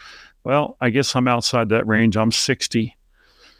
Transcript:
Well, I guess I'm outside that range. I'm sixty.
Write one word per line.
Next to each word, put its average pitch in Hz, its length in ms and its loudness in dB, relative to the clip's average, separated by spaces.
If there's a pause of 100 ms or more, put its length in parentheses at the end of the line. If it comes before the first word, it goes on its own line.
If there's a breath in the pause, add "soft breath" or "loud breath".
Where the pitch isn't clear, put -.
(440 loud breath)
Well, 147 360 -2
I 127 80 0
guess 123 260 0
I'm 127 140 0
outside 117 400 0
that 110 180 2
range. 110 300 2
I'm 110 160 2
sixty. - 640 -2 (640 soft breath)